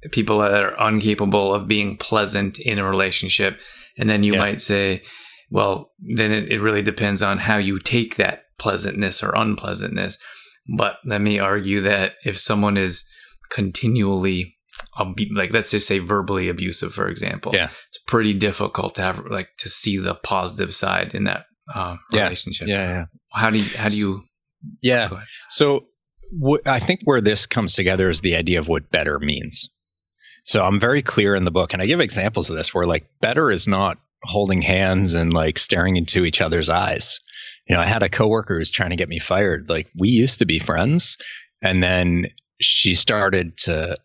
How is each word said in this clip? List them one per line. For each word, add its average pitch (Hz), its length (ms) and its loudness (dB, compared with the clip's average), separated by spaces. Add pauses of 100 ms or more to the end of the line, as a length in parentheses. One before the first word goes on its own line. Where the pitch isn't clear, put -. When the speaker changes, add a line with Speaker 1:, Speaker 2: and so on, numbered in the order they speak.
(120)
Speaker 1:
people 107 280 2
that 104 120 4
are 104 380 2
incapable 101 640 2
of 101 120 -2
being 101 300 0
pleasant 101 600 -2
in 110 200 -2
a 98 80 0
relationship. 95 720 0 (400)
And 110 120 2
then 104 120 2
you 104 120 4
Speaker 2:
Yeah. 95 60 2
Speaker 1:
might 101 200 -2
say, 98 400 0 (500)
"Well, 101 480 0
then 110 340 0
it, 107 180 -2
it 110 100 0
really 104 220 2
depends 101 400 0
on 98 160 0
how 107 180 0
you 98 220 0
take 117 380 -2
that - 260 0 (160)
pleasantness 101 640 -2
or 104 120 -2
unpleasantness." 98 840 -2 (580)
But 101 300 0
let 104 160 -2
me 104 160 2
argue 98 420 0
that 98 420 2
if 92 160 -4
someone 104 380 2
is 92 300 -2 (440)
continually, 98 1040 0 (420)
abu-, 101 360 -4
like, 98 200 -2
let's 113 160 2
just 104 180 0
say 98 120 2
verbally 95 500 0
abusive, 90 420 -6
for 98 160 -4
example, 98 460 -6
Speaker 2:
Yeah. 87 160 0 (180)
Speaker 1:
it's - 180 -20
pretty 110 280 2
difficult 98 600 -2
to 98 60 -4
have, 92 280 -4
like, 92 180 -8 (120)
to - 100 -6
see - 260 0
the 92 180 -2
positive 92 600 -4
side 92 400 -2
in 101 100 -2
that, - 220 -2 (280)
uh, 90 220 -6 (160)
Speaker 2:
Yeah. 107 120 2
Speaker 1:
relationship. 92 440 -6
Speaker 2:
Yeah, 98 200 -2
yeah. 90 160 -4 (280)
Speaker 1:
How 113 160 0
do 110 100 2
you, 104 180 -2
how 107 120 -2
do 104 80 2
you 98 280 -2 (580)
Speaker 2:
Yeah. 123 260 2
Speaker 1:
Go 92 80 -8
ahead. 104 120 -16 (200)
Speaker 2:
So 143 380 2 (460)
wh-, 147 340 2
I 135 140 2
think 180 240 -2
where 135 160 4
this 104 260 2
comes 107 280 0
together 95 360 2
is 78 100 0
the 87 160 2
idea 85 220 2
of 80 100 -4
what 76 220 -2
better 76 280 0
means. 73 520 -4 (720)
So 101 200 2
I'm 98 140 4
very 123 240 2
clear 101 320 2
in 92 100 2
the 90 60 2
book, 85 220 0
and 92 100 -4
I 95 40 0
give 165 140 2
examples 98 500 -2
of 82 60 -4
this 78 160 -2
where, 87 140 0
like, 80 200 0 (140)
better 131 300 2
is 92 160 0
not 98 320 0 (240)
holding 95 400 0
hands 95 520 2
and, 85 180 2
like, 80 260 0
staring 92 380 2
into 90 280 2
each 82 160 0
other's 82 280 0
eyes. - 500 0 (500)
You - 60 2
know, 87 80 2
I 85 40 2
had 107 180 2
a 90 40 0
coworker 107 480 0
who's 80 140 -2
trying 92 200 -2
to 87 60 -2
get 80 120 -2
me 82 100 -6
fired. 87 500 0
Like, 80 280 -2
we 92 120 2
used 123 300 4
to 113 80 2
be 80 140 2
friends, 113 560 0 (460)
and 92 200 2
then 90 460 2 (320)
she - 340 2
started 95 640 0
to 82 460 -2